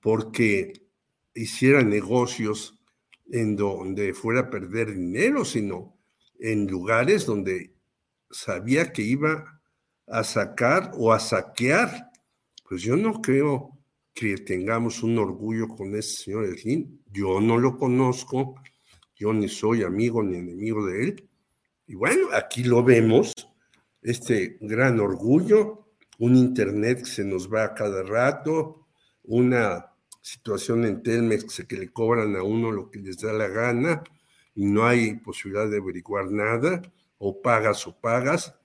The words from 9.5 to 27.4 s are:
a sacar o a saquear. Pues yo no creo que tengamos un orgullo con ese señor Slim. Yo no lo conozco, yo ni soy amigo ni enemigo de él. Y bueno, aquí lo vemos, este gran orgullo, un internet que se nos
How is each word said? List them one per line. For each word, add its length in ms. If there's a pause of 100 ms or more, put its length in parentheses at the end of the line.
a 180
sacar 720
o 160
a 80
saquear. 920 (580)
Pues 140
yo 140
no 240
creo 580 (360)
que 240
tengamos 640
un 160
orgullo 500
con 260
ese 300
señor 340
Slim. 400 (140)
Yo 280
no 180
lo 180
conozco, 800 (600)
yo 180
ni 160
soy 340
amigo 400
ni 160
enemigo 480
de 180
él. 240 (580)
Y 80
bueno, 380
aquí 320
lo 180
vemos, 520 (680)
este 580
gran 400
orgullo, 880 (300)
un 180
internet 640
que 100
se 140
nos 280